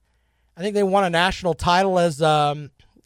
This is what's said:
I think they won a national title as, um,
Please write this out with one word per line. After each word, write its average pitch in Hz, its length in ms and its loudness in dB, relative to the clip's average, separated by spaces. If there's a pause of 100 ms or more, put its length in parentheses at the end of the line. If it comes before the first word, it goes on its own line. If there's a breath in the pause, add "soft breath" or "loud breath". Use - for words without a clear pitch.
(580)
I 170 40 -12
think 202 120 -4
they 208 80 0
won 196 220 2
a 180 80 -2
national 175 420 0
title 180 460 0
as, 165 240 0
um, 147 480 0 (340)